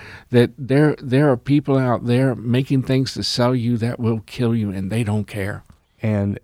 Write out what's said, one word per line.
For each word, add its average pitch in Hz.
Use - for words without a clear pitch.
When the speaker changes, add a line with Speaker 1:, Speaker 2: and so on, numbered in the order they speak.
Speaker 1:
that 120
there, 143
there 139
are 123
people 139
out 120
there 123
making 123
things 131
to 104
sell 123
you 120
that 113
will 113
kill 117
you, 104
and 95
they 113
don't 104
care. 98
Speaker 2:
And, 101